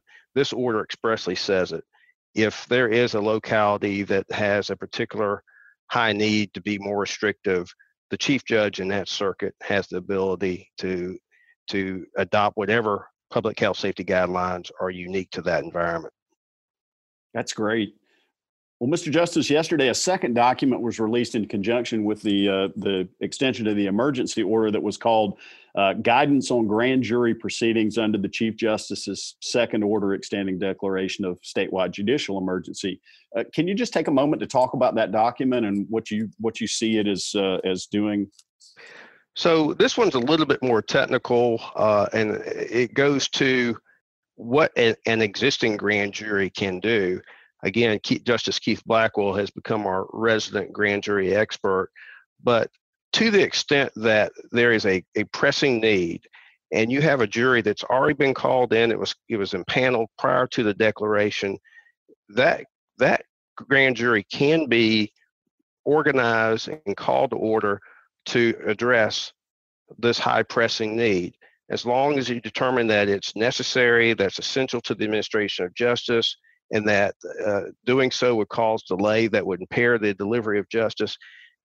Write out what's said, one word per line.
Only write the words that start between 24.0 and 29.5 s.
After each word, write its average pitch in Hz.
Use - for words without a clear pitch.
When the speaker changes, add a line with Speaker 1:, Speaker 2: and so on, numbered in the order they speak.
Speaker 2:
order 110
that 101
was 98
called, 110
uh, 98
Guidance 127
on 117
Grand 123
Jury 117
Proceedings 110
under 110
the 98
Chief 110
Justice's 107
Second 117